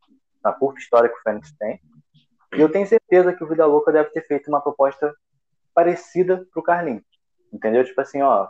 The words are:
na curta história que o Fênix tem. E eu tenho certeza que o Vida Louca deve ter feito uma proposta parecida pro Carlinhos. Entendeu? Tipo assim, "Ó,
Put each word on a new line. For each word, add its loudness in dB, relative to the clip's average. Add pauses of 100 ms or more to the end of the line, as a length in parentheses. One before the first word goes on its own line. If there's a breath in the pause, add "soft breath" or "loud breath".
(420)
na -2
curta -4
história 2
que -10
o -20
Fênix -8
tem. -8 (760)
E 0
eu 4
tenho -2
certeza 2
que -10
o -12
Vida 0
Louca 2
deve 2
ter -8
feito -6
uma -2
proposta -2 (600)
parecida 0
pro -8
Carlinhos. -4 (480)
Entendeu? 0
Tipo -6
assim, -6
"Ó, 2